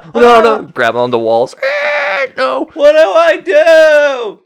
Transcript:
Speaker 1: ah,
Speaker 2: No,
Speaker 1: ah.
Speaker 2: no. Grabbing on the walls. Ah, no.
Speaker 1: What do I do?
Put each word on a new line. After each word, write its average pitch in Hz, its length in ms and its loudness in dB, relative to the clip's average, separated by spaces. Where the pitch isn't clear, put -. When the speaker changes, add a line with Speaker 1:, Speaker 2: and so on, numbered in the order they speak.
Speaker 1:
ah, 160 120 -20
Speaker 2:
No, 240 200 4
Speaker 1:
ah. 226 60 4
Speaker 2:
no. 220 220 0
Grabbing 120 380 -4
on 123 100 -4
the 117 80 -2
walls. 117 440 -2
Ah, 571 640 -4
no. 262 360 -6
Speaker 1:
What 294 200 2
do 311 60 2
I 330 380 2
do? 302 1080 0